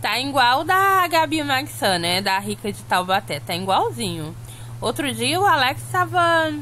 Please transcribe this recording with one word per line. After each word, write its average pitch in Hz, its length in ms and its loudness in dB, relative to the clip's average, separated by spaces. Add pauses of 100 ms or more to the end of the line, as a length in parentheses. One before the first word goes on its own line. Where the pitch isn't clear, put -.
Tá 226 160 0
igual 269 440 4
da 381 440 4
Gabi 320 340 2
Maxan, 262 560 0
né? 175 220 0
Da 196 180 0
Rica 208 320 -4
de - 120 -10
Taubaté. 185 580 0
Tá 175 160 -6
igualzinho. 190 800 -2 (420)
Outro 254 360 -2
dia 262 260 0
o 403 60 2
Alex 294 340 2 (100)
tava 339 720 2